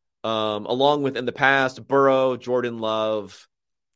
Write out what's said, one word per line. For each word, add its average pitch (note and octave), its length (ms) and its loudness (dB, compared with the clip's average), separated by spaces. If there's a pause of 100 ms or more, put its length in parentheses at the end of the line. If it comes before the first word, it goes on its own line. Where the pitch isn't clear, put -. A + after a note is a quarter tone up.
(220)
Um, G#2+ 440 -4
along C#3 380 2
with A#2 120 -4
in B2 80 -6
the A#2+ 80 -4
past, C3 540 0
Burrow, C3 500 2
Jordan A#2+ 420 -4
Love, A2 680 -4 (460)